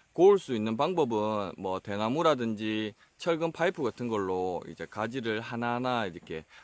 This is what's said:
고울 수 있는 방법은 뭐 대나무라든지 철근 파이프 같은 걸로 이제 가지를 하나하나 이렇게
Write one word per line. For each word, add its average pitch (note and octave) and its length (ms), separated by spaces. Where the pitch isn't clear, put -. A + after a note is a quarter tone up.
고울 G3 280
수 C3+ 140
있는 A2 220
방법은 A2 840
뭐 F#2 220
대나무라든지 A2 1120
철근 E3 360
파이프 F3 300
같은 A#2+ 260
걸로 F#2 580
이제 E2 220
가지를 A2+ 500
하나하나 A#2+ 680
이렇게 E2 360